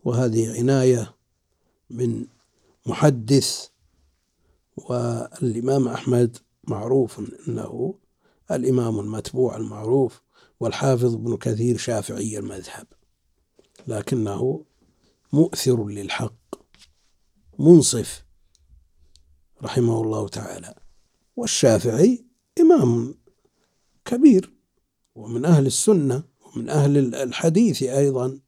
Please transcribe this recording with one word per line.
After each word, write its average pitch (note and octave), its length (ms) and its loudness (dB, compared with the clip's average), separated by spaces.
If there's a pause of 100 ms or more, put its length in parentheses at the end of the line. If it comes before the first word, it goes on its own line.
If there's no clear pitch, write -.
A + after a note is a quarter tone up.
وهذه A2+ 560 -2
عناية B2+ 560 2 (720)
من A#2 360 -4 (600)
محدث، B2+ 840 0 (1080)
والإمام A#2+ 1080 -2
أحمد A#2+ 500 0 (260)
معروف A#2 580 -2 (260)
أنه A#2+ 480 -8 (560)
الإمام A#2 480 0
المتبوع A2 580 -4
المعروف، A2 640 -2 (380)
والحافظ B2 560 0
ابن A2+ 220 -6
كثير A2+ 400 -2
شافعي A2 600 -6
المذهب، G2 500 -14 (1000)
لكنه A2+ 760 -4 (680)
مؤثر B2+ 540 2
للحق، G#2 680 -10 (1040)
منصف C#3+ 680 6 (1400)
رحمه A#2 380 0
الله G#2+ 260 -4
تعالى. - 460 -14 (640)
والشافعي A#2+ 880 2 (340)
إمام C#3+ 560 4 (880)
كبير، B3 480 4 (640)
ومن A#2 300 -8
أهل D#3 200 6
السنة، C#3+ 580 2 (220)
ومن A#2 240 -10
أهل C#3+ 280 2
ال-، B2+ 180 0
الحديث D#3 680 0
أيضًا C3 640 -2